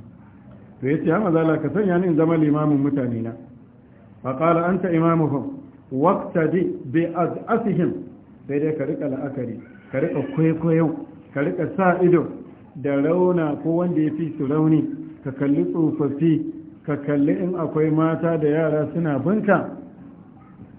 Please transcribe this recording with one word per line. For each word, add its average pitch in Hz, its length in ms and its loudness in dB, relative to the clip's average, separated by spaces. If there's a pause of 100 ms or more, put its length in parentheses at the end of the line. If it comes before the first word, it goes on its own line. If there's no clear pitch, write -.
(800)
To 127 80 -2
ya 151 100 2
ce, - 60 -6
"Ya 165 160 2
manzo 165 180 0
Allah, 156 220 2
ka 147 100 -4
sanya 185 280 0
ni 185 100 0
in 160 80 2
zama 165 200 4
limamin 151 460 2
mutane 131 400 -2
na." 117 120 -6 (880)
Fa 131 120 -4
qala, 165 320 2
"Anta 185 240 0
imamuhum, 160 680 2 (340)
waqtadi 160 880 0 (100)
bi 160 140 2 (100)
az'asihim." 180 880 -2 (440)
Sai 143 140 -2
dai 156 160 0
ka 139 80 -4
rika 147 240 -4
la'akari, 131 500 -6 (320)
ka 131 100 -4
rika 143 200 -2 (140)
kwaikwayo, 160 720 2 (260)
ka 139 80 -4
rika 170 260 -2 (100)
sa 180 260 4
ido 165 260 4 (460)
da 139 260 -2
rauna 165 600 2
ko 160 140 -2
wanda 175 240 0
ya 156 120 0
fi 156 240 -6
su 151 80 -4
rauni, 156 400 2 (380)
ka 139 100 -8
kalli 143 380 0
tsofaffi, 151 840 0 (300)
ka 147 160 -2
kalli 143 420 0
in 180 140 -2
akwai 160 360 0
mata 160 460 2
da 151 100 0
yara 151 460 0
suna 160 260 -2
binka, 185 560 0 (1040)